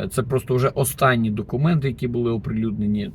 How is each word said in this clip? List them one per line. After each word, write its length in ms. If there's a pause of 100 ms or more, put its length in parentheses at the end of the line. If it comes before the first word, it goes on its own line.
(100)
це 120
просто 320
вже 140
останні 600
документи, 580
які 200
були 220
оприлюднені. 840